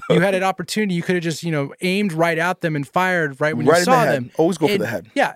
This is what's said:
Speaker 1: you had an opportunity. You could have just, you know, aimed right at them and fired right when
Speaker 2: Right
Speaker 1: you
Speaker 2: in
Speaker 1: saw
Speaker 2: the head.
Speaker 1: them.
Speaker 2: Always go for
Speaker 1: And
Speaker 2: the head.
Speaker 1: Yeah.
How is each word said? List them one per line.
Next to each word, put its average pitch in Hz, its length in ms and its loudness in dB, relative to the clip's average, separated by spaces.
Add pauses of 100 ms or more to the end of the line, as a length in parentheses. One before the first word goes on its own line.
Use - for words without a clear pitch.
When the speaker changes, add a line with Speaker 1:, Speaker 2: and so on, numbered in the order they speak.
(100)
Speaker 1:
you 165 100 4
had 190 140 2
an 185 80 0
opportunity. 190 520 -2
You 170 80 -2
could 180 140 0
have 170 80 -2
just, 160 180 -6
you 170 80 -4
know, 143 300 -2
aimed 190 320 -2
right 165 260 0
at 175 220 -2
them 160 160 -2
and 143 100 -4
fired 170 540 -2
right 151 160 0
when 120 100 -2
Speaker 2:
Right 156 100 6
Speaker 1:
you 180 40 4
Speaker 2:
in 180 40 0
Speaker 1:
saw 254 200 4
Speaker 2:
the - 20 2
head. 135 100 2
Speaker 1:
them. 123 200 -6
Speaker 2:
Always 165 220 2
go 156 80 2
for 104 80 2
Speaker 1:
And 98 80 -2
Speaker 2:
the 107 40 -4
head. 107 280 -8
Speaker 1:
Yeah. 247 220 0